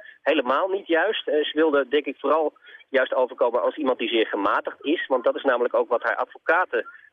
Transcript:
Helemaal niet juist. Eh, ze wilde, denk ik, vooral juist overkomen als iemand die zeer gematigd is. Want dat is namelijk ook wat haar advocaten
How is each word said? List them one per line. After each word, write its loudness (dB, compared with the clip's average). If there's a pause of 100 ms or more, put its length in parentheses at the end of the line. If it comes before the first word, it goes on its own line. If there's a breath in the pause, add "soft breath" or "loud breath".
(220 loud breath)
Helemaal 0
niet -4
juist. 0
Eh, 2
ze -6
wilde, 2
denk 0
ik, -8
vooral 0 (360 loud breath)
juist 0
overkomen 0
als -2
iemand 0
die -4
zeer 2
gematigd -4
is. -2
Want 0
dat 2
is -8
namelijk 2
ook 0
wat 0
haar -2
advocaten -2 (260 loud breath)